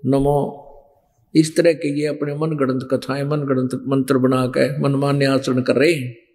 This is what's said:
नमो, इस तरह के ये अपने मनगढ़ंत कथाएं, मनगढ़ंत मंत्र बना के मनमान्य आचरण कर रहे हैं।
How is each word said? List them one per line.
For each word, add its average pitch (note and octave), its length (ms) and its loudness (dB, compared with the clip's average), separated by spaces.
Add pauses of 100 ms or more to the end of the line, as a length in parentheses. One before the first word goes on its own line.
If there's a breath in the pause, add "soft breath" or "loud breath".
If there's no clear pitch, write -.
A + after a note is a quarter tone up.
नमो, C#3 540 0 (720)
इस D#3+ 220 2
तरह E3 160 4
के D3 280 -2
ये D3+ 60 -2
अपने D3 280 -4
मनगढ़ंत C#3 560 -2
कथाएं, C3+ 320 -2
मनगढ़ंत C#3 520 -2
मंत्र C3+ 440 0
बना B2+ 280 2
के C3 340 0
मनमान्य C#3 440 0
आचरण C3 380 0
कर B2+ 140 0
रहे D3+ 160 4
हैं। B2+ 240 -4 (180)